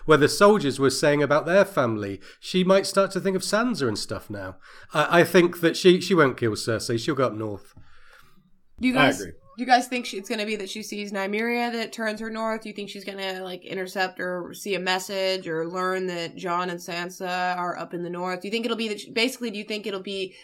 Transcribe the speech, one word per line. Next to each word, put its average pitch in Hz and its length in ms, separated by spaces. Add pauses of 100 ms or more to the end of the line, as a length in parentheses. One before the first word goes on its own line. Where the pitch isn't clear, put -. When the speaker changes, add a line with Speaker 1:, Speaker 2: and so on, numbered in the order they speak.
Speaker 1:
where 156 120
the 143 120
soldiers 175 500
were 135 120
saying 147 320
about 143 240
their 185 180
family. 107 560 (180)
She 185 240
might 190 220
start 196 260
to 185 80
think 190 160
of 185 60
Sansa 202 460
and 104 100
stuff - 320
now. 95 280 (360)
I, 160 280
I - 20
think 175 380
that 170 140
she, 185 260
she 196 120
won't 143 240
kill 113 140
Cersei. 113 480
She'll 139 160
go 131 120
up 107 60
north. 107 400 (1040)
Speaker 2:
Do 240 80
you 254 60
Speaker 3:
I 262 140
Speaker 2:
guys, - 120
Speaker 3:
agree. 87 140
Speaker 2:
do - 300
you - 20
guys 262 240
think 247 160
she, - 120
it's 202 120
gonna 214 160
be 214 100
that 190 140
she 214 140
sees 208 280
Nymeria 220 640
that 220 180
turns 220 300
her 226 80
north? 220 320
Do 214 80
you 202 60
think 202 140
she's 196 140
gonna, 190 400
like, 185 220
intercept 185 560
or 180 320
see 190 220
a 175 40
message 185 720
or 160 180
learn 185 400
that 170 300
Jon 175 320
and 175 100
Sansa 180 800
are 180 200
up 170 160
in 175 100
the 170 60
north? 180 320
Do 202 60
you 196 60
think 226 100
it'll 226 140
be 226 100
that 208 140
she, - 100
basically, 240 400
do 202 60
you 214 80
think 214 200
it'll 196 140
be 190 340 (100)